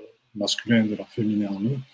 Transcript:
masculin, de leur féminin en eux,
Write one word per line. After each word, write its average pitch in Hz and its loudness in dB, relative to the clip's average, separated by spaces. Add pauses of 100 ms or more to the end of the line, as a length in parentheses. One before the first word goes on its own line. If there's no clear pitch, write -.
(360)
masculin, 110 2
de 107 0
leur 98 -10
féminin 104 0
en 98 -4
eux, 131 0 (140)